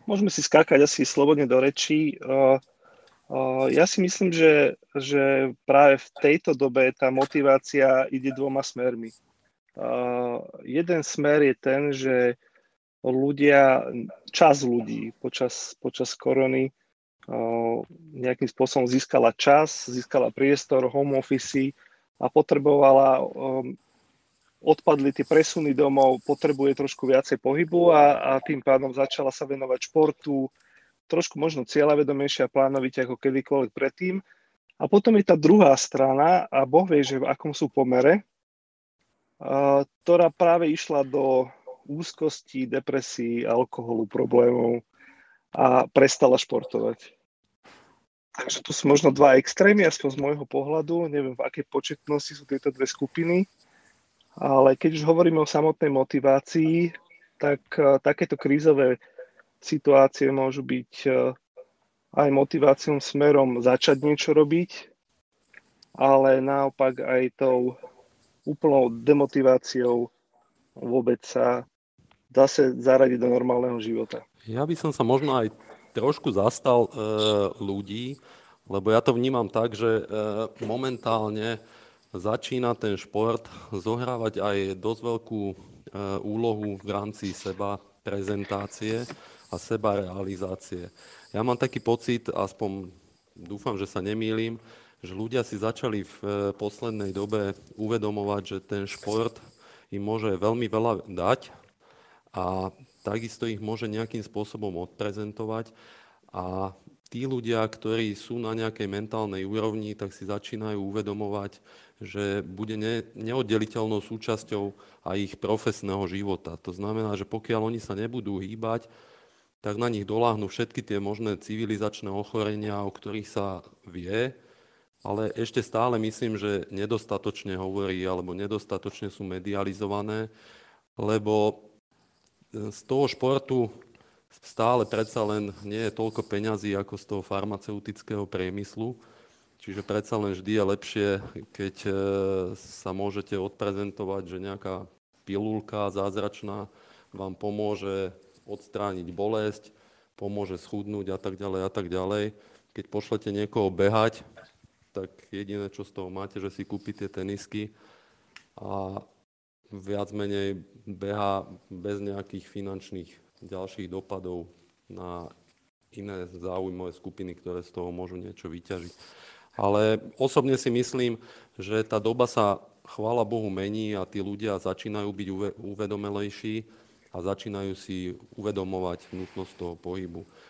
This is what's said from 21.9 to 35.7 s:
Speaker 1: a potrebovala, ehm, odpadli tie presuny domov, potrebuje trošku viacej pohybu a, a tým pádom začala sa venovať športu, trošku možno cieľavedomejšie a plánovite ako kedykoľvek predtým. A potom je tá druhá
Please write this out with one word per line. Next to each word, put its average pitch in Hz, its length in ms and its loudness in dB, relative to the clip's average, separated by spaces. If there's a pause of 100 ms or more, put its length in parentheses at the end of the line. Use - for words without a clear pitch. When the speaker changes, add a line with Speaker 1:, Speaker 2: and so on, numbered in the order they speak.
Speaker 1:
a - 160 -4
potrebovala, 139 880 6
ehm, 131 560 -6 (840)
odpadli 147 540 4
tie 143 100 -2
presuny 151 540 4
domov, 139 480 6
potrebuje 139 560 2
trošku - 260 -4
viacej 131 320 4
pohybu 165 540 4
a, 143 420 6
a 131 80 -2
tým 143 160 -4
pádom 135 320 4
začala 135 400 -2
sa 143 160 -10
venovať 135 400 -4
športu, 147 640 0 (560)
trošku 160 320 -2
možno 151 240 -2
cieľavedomejšie 143 800 2
a - 80 -2
plánovite 135 560 0
ako 127 80 -6
kedykoľvek 135 560 0
predtým. 180 480 -4 (560)
A - 160 -4
potom 208 240 6
je 202 80 6
tá 170 160 4
druhá 160 400 8